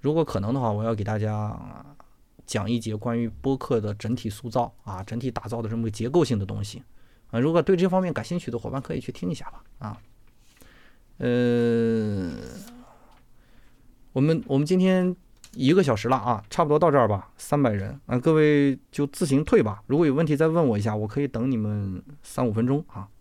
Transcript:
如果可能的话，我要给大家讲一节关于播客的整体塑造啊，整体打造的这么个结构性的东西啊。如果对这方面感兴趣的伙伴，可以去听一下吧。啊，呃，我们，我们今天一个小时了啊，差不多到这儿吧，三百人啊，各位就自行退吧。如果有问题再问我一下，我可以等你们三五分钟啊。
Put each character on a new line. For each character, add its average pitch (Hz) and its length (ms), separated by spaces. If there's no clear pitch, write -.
如 139 120
果 160 120
可 107 160
能 104 120
的 135 80
话， 117 100
我 107 140
要 117 100
给 107 80
大 107 160
家 107 400
讲 104 240
一 120 80
节 110 160
关 117 240
于 117 100
播 135 280
客 127 240
的 104 140
整 107 200
体 117 160
塑 117 180
造 120 240
啊， 95 180
整 110 160
体 127 120
打 - 180
造 117 120
的 113 80
这 113 80
么 117 60
个 113 80
结 110 180
构 156 160
性 110 140
的 98 80
东 104 160
西 - 200
啊。 113 100
如 143 100
果 165 100
对 190 140
这 180 140
方 185 120
面 180 120
感 107 120
兴 175 140
趣 - 140
的 117 60
伙 - 120
伴， 135 100
可 160 140
以 143 60
去 123 100
听 180 200
一 165 40
下 - 160
吧。 - 140
啊， 107 200
呃， 117 1120
我 131 80
们， 160 260
我 139 120
们 147 60
今 180 140
天 185 380
一 131 180
个 185 100
小 135 140
时 110 120
了 127 80
啊， 120 340
差 - 120
不 151 60
多 147 100
到 165 120
这 139 80
儿 117 100
吧， 98 280
三 - 240
百 123 120
人 101 340
啊， 123 120
各 160 160
位 147 440
就 147 140
自 160 200
行 139 160
退 214 200
吧。 104 240
如 135 100
果 170 100
有 135 80
问 165 100
题 147 120
再 160 100
问 160 180
我 110 140
一 - 20
下， 107 140
我 107 140
可 120 120
以 143 60
等 127 240
你 127 60
们 104 440
三 - 240
五 110 60
分 113 140
钟 143 220
啊。 101 200